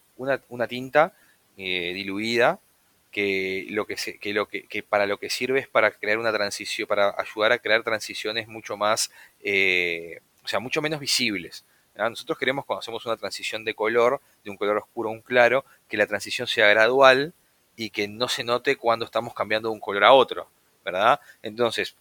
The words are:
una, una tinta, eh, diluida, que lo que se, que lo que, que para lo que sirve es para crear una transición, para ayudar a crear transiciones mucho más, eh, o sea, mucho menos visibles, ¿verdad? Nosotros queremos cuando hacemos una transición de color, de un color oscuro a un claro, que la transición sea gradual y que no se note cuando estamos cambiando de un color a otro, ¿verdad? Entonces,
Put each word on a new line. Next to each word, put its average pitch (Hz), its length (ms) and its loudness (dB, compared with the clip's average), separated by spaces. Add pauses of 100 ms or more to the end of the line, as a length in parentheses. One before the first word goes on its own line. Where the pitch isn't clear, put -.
(180)
una, 131 220 -2 (100)
una 120 180 -4
tinta, 131 460 0 (420)
eh, 92 380 -4
diluida, 113 680 0 (500)
que 95 600 -4
lo 104 180 -4
que 98 80 -8
se, - 220 -10
que 104 140 -8
lo 104 140 0
que, - 220 -10
que 104 160 -8
para 101 220 2
lo 101 120 -4
que 101 120 -10
sirve 127 280 -2
es 131 80 -4
para 107 240 2
crear 104 280 -2
una 117 140 0
transición, 104 540 -4
para 101 320 2
ayudar 107 320 0
a 120 80 4
crear 110 240 2
transiciones 110 640 -4
mucho 110 300 -12
más, 104 340 0 (320)
eh, 90 800 0 (240)
o - 40 -10
sea, 101 120 -2
mucho 131 200 -4
menos 151 200 -4
visibles, 113 640 -4 (300)
¿verdad? 104 140 -2
Nosotros 117 300 -6
queremos 135 260 -2
cuando 98 160 -6
hacemos 113 240 -10
una 113 140 -4
transición 104 480 -8
de 110 80 -4
color, 117 480 2 (200)
de 104 80 -12
un 98 60 -10
color 104 220 0
oscuro 110 320 -6
a - 20 -8
un 113 80 -10
claro, 123 440 2 (240)
que 107 100 -6
la 104 80 4
transición 104 400 -6
sea 110 220 4
gradual 131 640 6 (420)
y 110 140 -8
que 104 180 -2
no 113 200 -4
se - 160 -6
note 120 320 0
cuando 117 280 0
estamos 113 300 -4
cambiando 110 340 -2
de 110 60 -2
un 107 60 -10
color 101 240 0
a 117 80 10
otro, 113 360 4 (360)
¿verdad? 104 360 2 (220)
Entonces, 110 580 -4